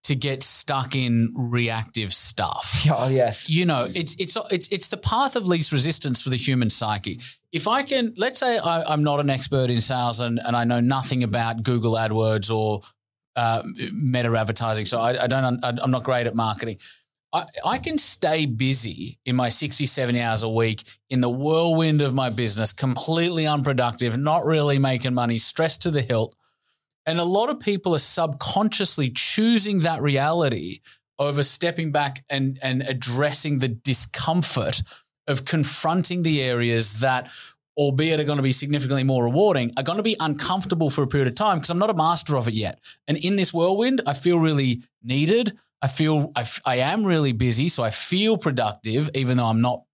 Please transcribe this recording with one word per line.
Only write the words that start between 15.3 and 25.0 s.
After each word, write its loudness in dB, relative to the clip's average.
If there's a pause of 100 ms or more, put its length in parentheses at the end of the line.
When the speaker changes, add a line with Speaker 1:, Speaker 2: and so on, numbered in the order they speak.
Speaker 1:
I, -2
I'm 0
not 0
great 0
at -2
marketing. -2 (560)
I, -2 (180)
I 0
can -4
stay 0
busy -2
in 0
my 0
sixty, -2
seventy 0
hours 0
a -2
week 0 (260)
in 0
the 2
whirlwind 2
of 0
my 0
business, -2
completely -2
unproductive, 0
not 0
really 2
making 0